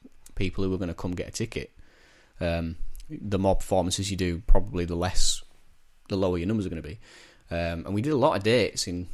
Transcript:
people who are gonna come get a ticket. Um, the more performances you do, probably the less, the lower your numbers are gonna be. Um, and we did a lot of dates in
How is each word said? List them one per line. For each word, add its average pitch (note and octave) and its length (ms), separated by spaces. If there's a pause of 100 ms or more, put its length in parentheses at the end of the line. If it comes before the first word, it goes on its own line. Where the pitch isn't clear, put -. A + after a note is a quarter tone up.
(340)
people G2+ 300
who F#2+ 100
are F#2 40
gonna F2 160
come F#2 180
get - 160
a - 40
ticket. - 400 (680)
Um, E2+ 360 (320)
the G2+ 300
more F#2+ 180
performances F#2+ 540
you F#2+ 60
do, F2 300
probably F2+ 380
the E2+ 120
less, - 460 (680)
the G2+ 80
lower F#2 220
your E2+ 80
numbers G#2 200
are D#2 40
gonna D#2+ 120
be. D#2 160 (520)
Um, E2+ 360
and G2 80
we G#2+ 80
did D3+ 100
a D3 40
lot G#2+ 200
of G2 60
dates G#2+ 460
in F2 260